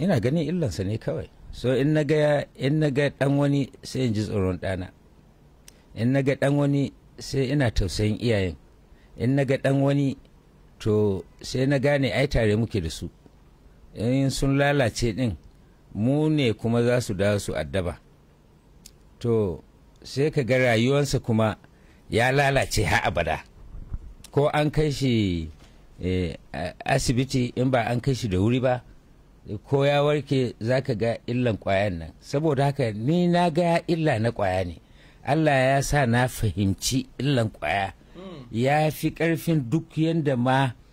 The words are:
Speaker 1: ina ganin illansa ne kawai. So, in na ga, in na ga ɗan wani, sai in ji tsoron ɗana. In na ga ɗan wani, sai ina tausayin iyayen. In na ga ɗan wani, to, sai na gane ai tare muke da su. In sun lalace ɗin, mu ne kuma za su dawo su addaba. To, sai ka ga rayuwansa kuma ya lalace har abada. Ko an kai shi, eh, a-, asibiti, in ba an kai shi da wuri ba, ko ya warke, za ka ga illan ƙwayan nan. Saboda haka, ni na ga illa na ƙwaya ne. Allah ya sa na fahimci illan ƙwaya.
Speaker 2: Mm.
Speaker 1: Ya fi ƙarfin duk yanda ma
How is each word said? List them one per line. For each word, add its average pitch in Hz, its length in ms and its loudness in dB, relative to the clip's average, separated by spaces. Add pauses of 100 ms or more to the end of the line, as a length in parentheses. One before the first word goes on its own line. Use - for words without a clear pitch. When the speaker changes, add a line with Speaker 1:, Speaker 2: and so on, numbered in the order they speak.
Speaker 1:
ina 165 200 2
ganin 139 280 0
illansa 143 380 -2
ne 107 100 -4
kawai. 110 320 -8 (240)
So, 123 240 -2
in 143 160 2
na 156 120 2
ga, 147 400 2 (120)
in 143 240 0
na 151 80 2
ga 139 220 0
ɗan 139 260 0
wani, 143 340 0 (120)
sai - 260 -6
in 107 60 0
ji 107 100 0
tsoron 92 340 0
ɗana. 92 300 -6 (1040)
In 120 180 0
na 139 100 2
ga 135 140 0
ɗan 139 200 2
wani, 143 360 0 (260)
sai 131 340 -2
ina 135 180 2
tausayin 104 480 0
iyayen. 98 380 0 (600)
In 131 180 2
na 139 80 2
ga 131 140 0
ɗan 139 240 2
wani, 143 340 2 (640)
to, 107 440 2 (200)
sai 127 240 -2
na 143 120 2
gane 139 340 2
ai 127 140 2
tare 107 300 2
muke 110 260 -2
da 80 60 -4
su. - 220 -10 (840)
In 131 360 0
sun 139 260 0
lalace 139 560 0
ɗin, 101 240 -2 (580)
mu 143 360 0
ne 139 240 2
kuma 117 280 0
za 123 180 2
su 110 140 -4
dawo 101 240 0
su - 140 -6
addaba. 80 460 -4 (1200)
To, 107 420 0 (400)
sai 143 280 -2
ka 147 120 0
ga 127 160 2
rayuwansa 127 600 2
kuma 110 380 0 (540)
ya 117 220 2
lalace 135 520 0
har 98 200 2
abada. 85 400 -2 (880)
Ko 143 180 2
an 151 220 0
kai 156 200 0
shi, 107 580 0 (540)
eh, 90 340 -2 (160)
a-, 82 200 -8 (140)
asibiti, 131 720 0
in 127 140 0
ba 117 180 2
an 120 120 -2
kai 135 140 -2
shi 113 140 -4
da 90 100 0
wuri 120 220 2
ba, 123 220 0 (840)
ko 139 160 2
ya 143 180 4
warke, 143 580 0
za 123 200 0
ka 127 140 -4
ga 113 220 -2 (100)
illan 120 320 0
ƙwayan 98 400 0
nan. 80 120 -12 (100)
Saboda 139 440 0
haka, 135 280 0
ni 156 360 0
na 175 220 2
ga 170 360 2
illa 156 320 0
na 113 120 0
ƙwaya 95 360 0
ne. 85 120 -10 (460)
Allah 139 520 2
ya 139 60 2
sa 143 240 0
na 123 220 2
fahimci 98 800 -2 (120)
illan 123 320 0
ƙwaya. 95 420 -4 (240)
Speaker 2:
Mm. 170 340 -16
Speaker 1:
Ya 139 400 0
fi 151 200 -4
ƙarfin 160 600 -2
duk 160 280 -2
yanda 156 380 0
ma 131 360 2 (200)